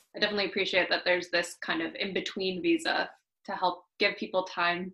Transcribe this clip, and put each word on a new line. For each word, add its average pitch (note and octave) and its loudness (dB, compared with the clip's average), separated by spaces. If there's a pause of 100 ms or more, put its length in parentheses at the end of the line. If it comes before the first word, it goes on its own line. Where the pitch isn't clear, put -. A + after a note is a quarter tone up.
(140)
I G3 -12
definitely G#3 2
appreciate F#3 2
that F3 0
there's F3+ 2
this F3 0
kind E3 -2
of D#3+ -6
in-between F#3 -4
visa E3 2 (380)
to G3 -4
help F#3 0 (140)
give G3+ 2
people F#3 0
time F3 0